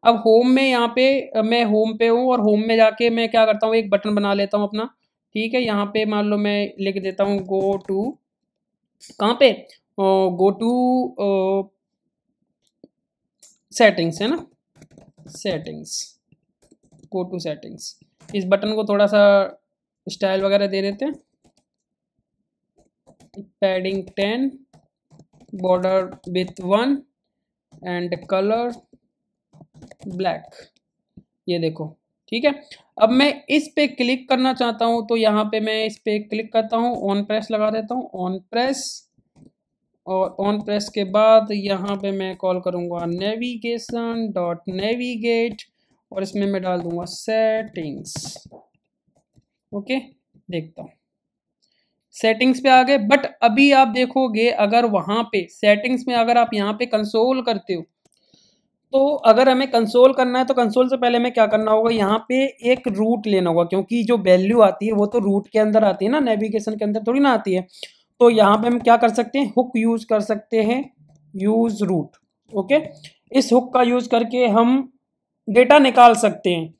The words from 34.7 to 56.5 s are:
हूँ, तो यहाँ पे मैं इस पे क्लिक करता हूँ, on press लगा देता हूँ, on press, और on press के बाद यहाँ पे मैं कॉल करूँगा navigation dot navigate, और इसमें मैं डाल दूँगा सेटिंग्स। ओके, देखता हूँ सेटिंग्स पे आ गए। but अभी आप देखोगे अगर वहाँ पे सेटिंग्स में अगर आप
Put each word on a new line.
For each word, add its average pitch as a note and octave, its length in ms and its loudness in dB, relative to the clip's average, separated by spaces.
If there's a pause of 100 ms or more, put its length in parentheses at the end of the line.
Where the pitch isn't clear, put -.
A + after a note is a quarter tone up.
हूँ, A#3 220 0
तो A#3 100 -2
यहाँ G#3+ 280 2
पे A3 140 -4
मैं A3 260 -4
इस G#3+ 200 -10
पे G#3+ 140 -2
क्लिक G#3+ 340 -10
करता A3+ 240 -2
हूँ, A#3+ 140 -2 (180)
on G3+ 160 -2
press G#3+ 260 -4
लगा G#3+ 180 -2
देता A3 260 -6
हूँ, B3+ 140 -8 (100)
on F#3 180 -6 (160)
press, C4 300 -4 (1200)
और F#3 360 -2
on G#3 260 -2
press G#3 220 -4
के G3+ 220 -4
बाद G#3+ 400 6
यहाँ G3 460 -4
पे G3 140 -6
मैं F#3+ 240 -6
कॉल F#3 240 -4
करूँगा F3 480 -6
navigation A#3 1300 -6
dot F3 420 -6
navigate, A#3 920 -4 (440)
और F#3+ 120 -8
इसमें G3 240 -4
मैं G3 140 -4
डाल F3+ 200 -4
दूँगा E3+ 260 -8
सेटिंग्स। A3 1400 -6 (1200)
ओके, G#3 280 -6 (520)
देखता D#3+ 300 -10
हूँ D#3+ 100 -18 (1200)
सेटिंग्स A#3+ 440 0
पे C4 100 2
आ B3+ 140 8
गए। C4+ 140 2 (100)
but C#4 180 2 (160)
अभी B3+ 300 4
आप C4+ 160 6
देखोगे A#3+ 600 0 (120)
अगर A3+ 240 2
वहाँ G#3 460 -2
पे F#3+ 200 -2
सेटिंग्स A3 560 0
में B3 80 -4
अगर A#3 220 2
आप A#3 160 2